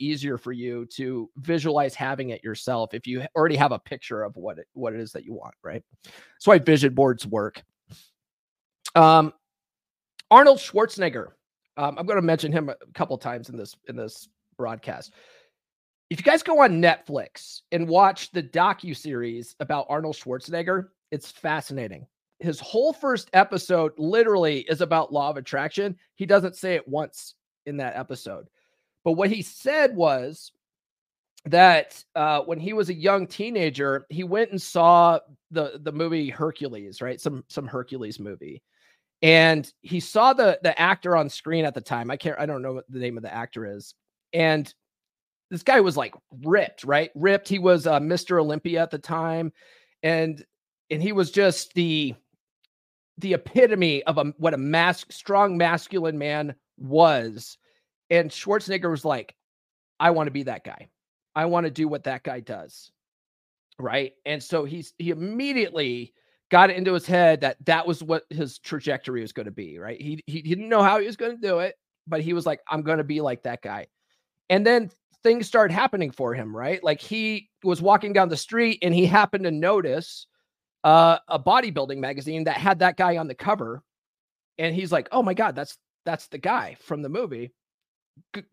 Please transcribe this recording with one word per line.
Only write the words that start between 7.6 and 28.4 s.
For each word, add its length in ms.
Um, 380
Arnold 280
Schwarzenegger. 720
Um, 200
I'm 80
gonna 160
mention 300
him 160
a 80
couple 240
times 300
in 80
this, 220
in 80
this 320
broadcast. 560
If 100
you 60
guys 180
go 160
on 220
Netflix 800
and 160
watch 440
the 120
docuseries 1160
about 260
Arnold 300
Schwarzenegger, 720
it's 200
fascinating. 720
His 200
whole 320
first 400
episode 640
literally 680
is 180
about 320
law 160
of 80
attraction. 580
He 100
doesn't 320
say 180
it 100
once 500
in 100
that 180
episode. 540